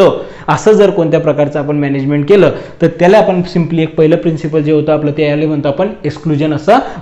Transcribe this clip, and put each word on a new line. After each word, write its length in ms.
असं 240
जर 180
कोणत्या 300
प्रकारचं 380
आपण 180
management 520
केलं 240
तर 40
त्याला 180
आपण 300
simply 320
एक 160
पहिलं 200
principle 460
जे 100
होतं 200
आपलं, 260
ते 100
याला 180
म्हणतो 220
आपण 240
exclusion 500
असं 240